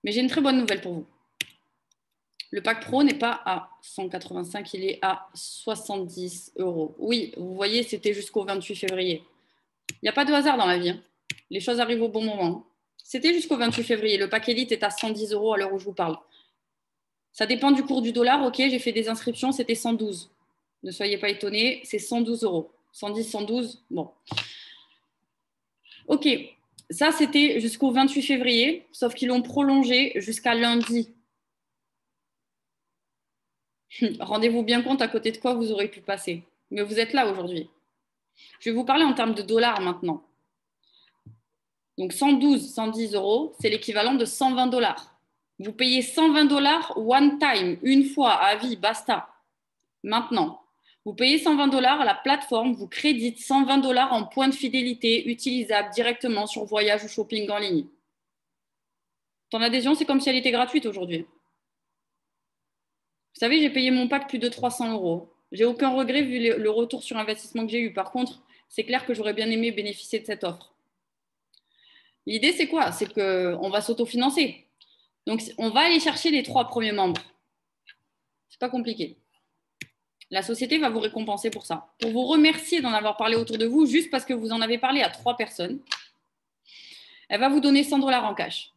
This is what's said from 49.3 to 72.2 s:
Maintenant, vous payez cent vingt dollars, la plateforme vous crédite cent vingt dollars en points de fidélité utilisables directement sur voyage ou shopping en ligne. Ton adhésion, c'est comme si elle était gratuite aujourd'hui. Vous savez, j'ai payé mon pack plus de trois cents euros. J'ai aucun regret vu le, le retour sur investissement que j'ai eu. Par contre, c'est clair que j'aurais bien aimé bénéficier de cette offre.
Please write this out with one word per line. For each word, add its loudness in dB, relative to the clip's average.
Maintenant, -2
vous -8
payez 4
cent 4
vingt 4
dollars, 4
la 4
plateforme 0
vous -8
crédite 0
cent 2
vingt 4
dollars 2
en 0
points 0
de 2
fidélité 0
utilisables -2
directement -2
sur -8
voyage 2
ou -12
shopping -4
en 0
ligne. -2
Ton -2
adhésion, 2
c'est 0
comme 2
si 0
elle 2
était 2
gratuite 2
aujourd'hui. -4
Vous -20
savez, 4
j'ai 4
payé 0
mon 2
pack -2
plus -6
de 0
trois -4
cents -4
euros. -4
J'ai 4
aucun 2
regret 0
vu -2
le, 2
le 0
retour -2
sur -8
investissement -6
que -6
j'ai -2
eu. -4
Par -6
contre, -6
c'est -6
clair -2
que -2
j'aurais -2
bien -2
aimé 0
bénéficier -6
de -10
cette -6
offre. -8